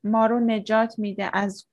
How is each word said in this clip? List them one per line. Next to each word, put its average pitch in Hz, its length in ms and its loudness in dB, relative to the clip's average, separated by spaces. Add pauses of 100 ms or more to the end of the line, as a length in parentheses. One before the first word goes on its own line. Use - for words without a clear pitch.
ما 220 220 2
رو 240 140 2
نجات 226 600 0
می‌ده 202 340 -4
از 196 400 -4